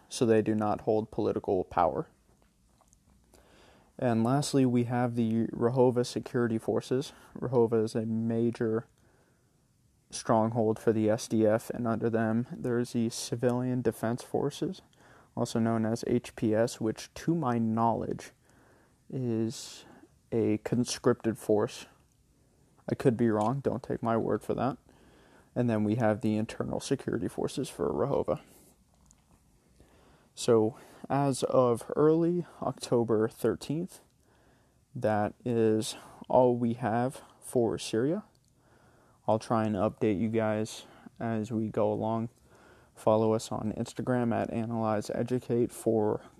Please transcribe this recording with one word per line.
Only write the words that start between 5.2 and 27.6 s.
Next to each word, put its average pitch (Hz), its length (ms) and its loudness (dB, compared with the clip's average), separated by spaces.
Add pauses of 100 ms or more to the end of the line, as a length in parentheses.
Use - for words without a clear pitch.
Rehova 123 580 2
Security 117 500 -2
Forces. 117 560 -2 (240)
Rehova 117 480 2
is 113 120 -6
a 113 100 -2
major 113 800 0 (1200)
stronghold 110 720 2
for 117 140 2
the 107 180 2
S 113 160 -2
D 110 180 2
F, 107 260 2
and 120 180 -4
under 113 200 -2
them 113 380 0 (100)
there 120 220 -2
is 120 140 -4
the 113 180 0
Civilian 123 720 -2
Defense 117 400 -2
Forces, - 600 -4 (540)
also 120 220 -2
known 113 260 2
as 113 220 -2
H - 300 -2
P 107 180 0
S, 113 260 0
which - 340 -4
to - 200 -2
my 127 240 0
knowledge 113 720 0 (800)
is 117 720 -4 (460)
a 107 320 2
conscripted 117 760 0
force. - 500 0 (1000)
I 120 60 -4
could 120 220 2
be 117 120 2
wrong, 110 360 2
don't 110 180 -2
take - 180 -6
my 113 160 0
word 104 260 -2
for - 120 -4
that. 127 240 -2 (800)
And 123 120 2
then 107 140 0
we 107 140 2
have 110 240 2
the 107 160 0
Internal - 420 -4
Security - 480 -4
Forces - 420 -6